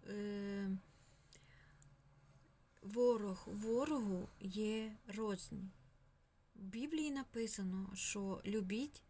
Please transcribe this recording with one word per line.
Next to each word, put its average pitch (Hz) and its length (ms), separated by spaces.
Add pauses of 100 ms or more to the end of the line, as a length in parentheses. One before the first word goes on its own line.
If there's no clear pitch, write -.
е, 202 600 (2000)
ворог 208 640
ворогу 220 840 (120)
є 214 560 (100)
рознь. 196 640 (840)
В 202 80
Біблії 294 480
написано, 202 840
що 196 520
любіть 214 640